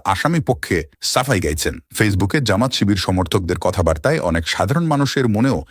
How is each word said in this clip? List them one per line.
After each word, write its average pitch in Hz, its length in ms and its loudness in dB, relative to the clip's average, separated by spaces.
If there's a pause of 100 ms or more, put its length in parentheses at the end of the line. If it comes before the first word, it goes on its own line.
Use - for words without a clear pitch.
আসামি 156 340 0
পক্ষে - 380 -2 (240)
সাফাই 127 380 0
গাইছেন। 78 360 -2 (220)
Facebook-এ 101 440 2
জামাত 117 320 0
শিবির 101 220 0
সমর্থকদের 92 640 0
কথাবার্তায় 85 600 0
অনেক 82 280 -2
সাধারণ 139 380 0
মানুষের 143 420 0
মনেও 110 300 2 (140)